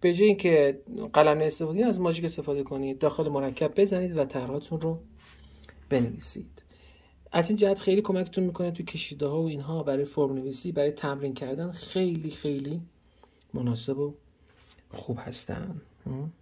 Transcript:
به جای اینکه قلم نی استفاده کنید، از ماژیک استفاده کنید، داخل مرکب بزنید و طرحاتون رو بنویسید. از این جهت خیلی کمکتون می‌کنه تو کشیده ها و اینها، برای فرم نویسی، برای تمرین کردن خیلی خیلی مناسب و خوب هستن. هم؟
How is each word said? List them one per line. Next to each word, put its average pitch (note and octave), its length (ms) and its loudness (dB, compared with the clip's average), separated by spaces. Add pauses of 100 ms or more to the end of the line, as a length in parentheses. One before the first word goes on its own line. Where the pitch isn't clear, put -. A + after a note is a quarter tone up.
به F3 120 4
جای G3 140 6
اینکه D#3+ 540 6 (320)
قلم D3+ 240 8
نی D#3 60 2
استفاده D#3 300 -2
کنید، G#3+ 140 2
از G3+ 120 0
ماژیک E3+ 260 0
استفاده D3 380 -4
کنید، C3+ 360 -6
داخل D3 300 2
مرکب C#3+ 520 0
بزنید F#3 360 2
و C#3+ 80 4
طرحاتون C#3 560 -6
رو E3 180 -2 (920)
بنویسید. - 720 -2 (720)
از E3+ 180 2
این G#3+ 80 2
جهت G3 220 4
خیلی G3 220 2
کمکتون F#3 420 0
می‌کنه F3 280 -2
تو F3 120 -8
کشیده D3 440 -6
ها D3+ 160 0
و E3 40 0
اینها، D3+ 360 -4
برای C#3 220 0
فرم C#3+ 280 0
نویسی، C3+ 380 -6
برای D3+ 200 2
تمرین C#3+ 420 -4
کردن C#3+ 380 -6
خیلی E3+ 600 -2
خیلی D3 500 -4 (720)
مناسب B2 440 -2
و D3 160 -4 (760)
خوب - 300 -8
هستن. - 600 -10 (240)
هم؟ C#3 360 -8